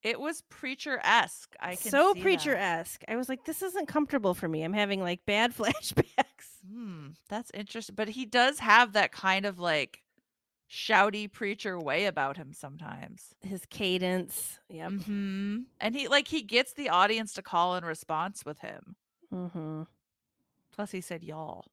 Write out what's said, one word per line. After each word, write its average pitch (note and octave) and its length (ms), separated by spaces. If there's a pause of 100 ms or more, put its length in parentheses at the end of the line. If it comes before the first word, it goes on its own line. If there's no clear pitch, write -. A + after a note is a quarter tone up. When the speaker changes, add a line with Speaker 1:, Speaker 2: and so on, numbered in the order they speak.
Speaker 1:
It A3+ 160
was D#4 300
preacher-esque. B3 1080
I F3+ 160
can G3+ 160
Speaker 2:
So D#4+ 220
Speaker 1:
see F4 60
that. F#4 40
Speaker 2:
preacher-esque. G3 840
I A3 80
was B3 140
like, C4 160
"This D#4+ 160
isn't F#4+ 260
comfortable C4 460
for F3+ 140
me. D#3+ 160
I'm E3 100
having, G3+ 280
like, F3+ 240
bad A3 280
<laughs> - 40
flashbacks." - 680 (460)
Speaker 1:
Hmm, G3 400 (200)
that's A3+ 240
interesting. G#3 420
But G#3+ 140
he B3 160
does B3 340
have A3+ 340
that G3+ 180
kind F#3+ 340
of, F#3+ 140
like, D#3 440 (680)
shouty G#3 600
preacher G3 480
way D#3+ 260
about D3 320
him C#3+ 160
sometimes. D3 880
Speaker 2:
His F#3+ 280
cadence. F#3 920 (100)
Yep. E3 220
Speaker 1:
Mm-hmm. G3+ 680 (220)
And A3+ 160
he, C#4 140
like, C#4+ 180
he D#4 140
gets A3 320
the C#4 160
audience G#3 440
to F#3+ 80
call F3+ 360
in F3 80
response D#3+ 600
with D3 140
him. - 360 (380)
Speaker 2:
Mm-hmm. E3 500 (880)
Speaker 1:
Plus G3+ 180
he F#3 100
said, E3+ 220
"Y'all." D#3 500